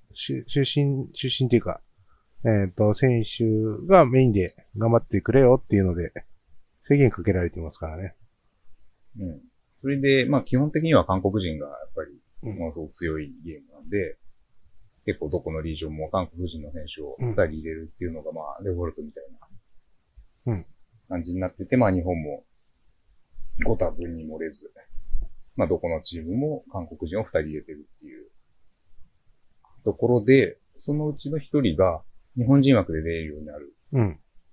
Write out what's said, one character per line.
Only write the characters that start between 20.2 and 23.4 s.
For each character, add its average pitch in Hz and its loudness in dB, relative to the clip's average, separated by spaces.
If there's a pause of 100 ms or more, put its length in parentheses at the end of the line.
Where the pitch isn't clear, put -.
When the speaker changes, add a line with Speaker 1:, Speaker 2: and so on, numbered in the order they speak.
Speaker 2:
な 120 0
Speaker 1:
う - -2
ん。 82 -10 (420)
Speaker 2:
感 87 -6
じ 87 -8
に 90 -4
な 90 -2
っ - -8
て 98 -10
て、 131 0
ま 120 6
あ 95 4
日 90 2
本 87 -2
も 73 -8 (1200)